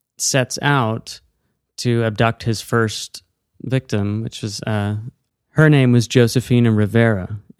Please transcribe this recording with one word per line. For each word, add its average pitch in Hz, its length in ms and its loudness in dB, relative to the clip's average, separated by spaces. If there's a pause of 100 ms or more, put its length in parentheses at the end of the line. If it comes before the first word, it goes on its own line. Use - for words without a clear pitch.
(160)
sets - 460 -2
out 127 580 -2 (560)
to 117 280 0
abduct 113 400 0
his 113 180 -4
first - 600 -4 (400)
victim, 107 600 -4
which - 180 -12
was, 104 220 -10
uh, 107 340 -4 (540)
her 151 180 4
name 131 240 4
was 120 160 2
Josefina 120 640 2
Rivera. 107 640 0 (220)